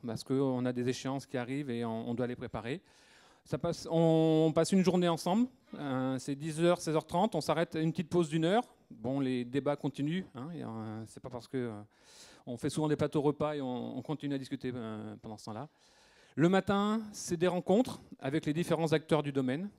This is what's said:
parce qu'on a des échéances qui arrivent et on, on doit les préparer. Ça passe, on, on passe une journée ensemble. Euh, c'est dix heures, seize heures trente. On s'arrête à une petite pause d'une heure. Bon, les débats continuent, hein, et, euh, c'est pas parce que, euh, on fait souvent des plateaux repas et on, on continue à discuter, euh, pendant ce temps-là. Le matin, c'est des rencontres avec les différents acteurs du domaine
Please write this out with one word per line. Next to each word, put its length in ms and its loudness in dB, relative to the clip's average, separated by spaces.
parce 160 -6
qu'on 420 0
a 80 0
des 160 0
échéances 380 -4
qui 100 -8
arrivent 320 -4
et 160 -2
on, 260 -4
on 40 -2
doit 140 -2
les 80 -6
préparer. 440 -8
Ça 140 -4
passe, 320 -4
on, 560 6
on 60 4
passe 180 4
une 140 6
journée 240 4
ensemble. 400 2
Euh, 460 -2
c'est 160 -4
dix 240 -6
heures, 200 6
seize 140 -2
heures 140 0
trente. 260 0
On 60 2
s'arrête 340 0
à 60 0
une 100 2
petite 180 -4
pause 200 2
d'une 160 2
heure. 180 4
Bon, 300 -4
les 260 0
débats 300 0
continuent, 520 -4
hein, 180 -10
et, 80 -10
euh, 440 -8
c'est 140 -18
pas 100 -12
parce 180 -10
que, 80 -8
euh, 260 -6
on 100 -6
fait 140 -4
souvent 160 -2
des 80 2
plateaux 280 0
repas 340 0
et 40 -4
on, 380 -4
on 40 -8
continue 340 -6
à 20 -4
discuter, 340 -6
euh, 500 -8
pendant 160 -12
ce 80 -16
temps-là. 220 -10
Le 120 4
matin, 520 2
c'est 240 -6
des 120 2
rencontres 520 2
avec 260 -2
les 60 0
différents 400 2
acteurs 320 2
du 80 -4
domaine 460 -2